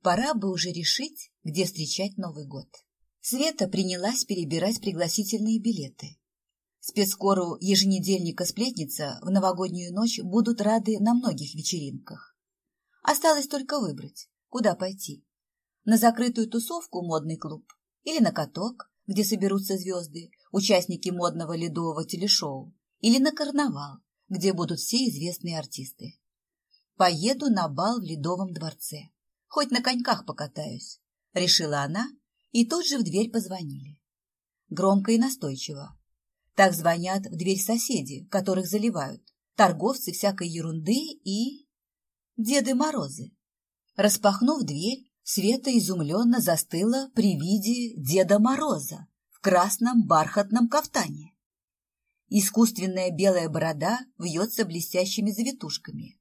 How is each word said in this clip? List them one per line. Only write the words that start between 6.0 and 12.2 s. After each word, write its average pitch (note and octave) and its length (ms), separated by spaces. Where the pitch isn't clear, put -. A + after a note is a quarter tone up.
Спецкору G3 800
еженедельника F#3+ 880
"Сплетница" E3+ 760
в - 80
новогоднюю F3+ 640
ночь A3+ 300
будут A3+ 360
рады G#3+ 400
на A3+ 140
многих E3+ 400
вечеринках. - 800